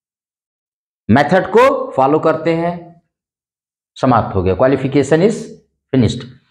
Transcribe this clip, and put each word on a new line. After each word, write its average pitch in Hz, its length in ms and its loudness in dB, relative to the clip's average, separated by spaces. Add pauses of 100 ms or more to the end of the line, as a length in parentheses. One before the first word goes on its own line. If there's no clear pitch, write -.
(1080)
method 147 420 2
को 254 400 2
फॉलो 143 280 0
करते 160 340 -2
हैं। 170 220 -4 (1200)
समाप्त 120 380 0
हो 98 80 0
गया, 92 120 0
qualification 135 680 0
is - 160 0 (560)
finished। 123 320 0 (260)